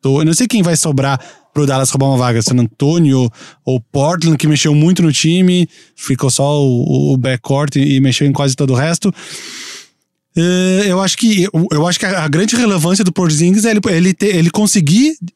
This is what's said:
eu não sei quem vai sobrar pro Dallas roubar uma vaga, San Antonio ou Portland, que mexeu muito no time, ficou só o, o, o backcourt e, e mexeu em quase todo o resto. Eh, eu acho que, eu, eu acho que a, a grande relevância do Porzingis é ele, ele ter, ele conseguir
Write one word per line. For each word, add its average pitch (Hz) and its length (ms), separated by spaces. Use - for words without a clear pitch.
eu 135 220
não 160 80
sei 240 140
quem 214 160
vai 170 140
sobrar 139 440
pro 147 140
Dallas 135 220
roubar 135 220
uma 135 80
vaga, 120 240
San 120 160
Antonio 135 760
ou 131 160
Portland, 156 560
que 135 100
mexeu 151 280
muito 170 280
no 160 80
time, 180 560
ficou 135 340
só 143 320
o, 123 200
o, 139 320
o - 20
backcourt 135 600
e, 139 200
e 131 40
mexeu 135 260
em 139 60
quase 135 220
todo 131 200
o - 20
resto. 165 360
Eh, 185 500
eu 185 140
acho 185 160
que, 214 280
eu, 175 280
eu 156 140
acho 175 120
que - 60
a, 185 200
a 156 40
grande 180 260
relevância 196 480
do 185 80
Porzingis 175 540
é 233 60
ele, 208 180
ele 180 260
ter, 196 220
ele 165 140
conseguir 208 680